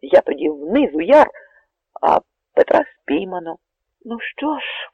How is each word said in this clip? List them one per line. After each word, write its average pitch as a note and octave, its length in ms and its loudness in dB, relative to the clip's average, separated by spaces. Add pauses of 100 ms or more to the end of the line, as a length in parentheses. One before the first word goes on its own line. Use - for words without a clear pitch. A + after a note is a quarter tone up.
Я - 200 4
тоді D3 280 -4
вниз E3 440 -2
у D#3+ 80 -2
яр, C4 260 6 (720)
а - 180 2 (340)
Петра - 320 2 (160)
спіймано. F3 560 -6 (480)
"Ну A#3 140 -12
що C#4+ 400 -8
ж" - 60 -12 (280)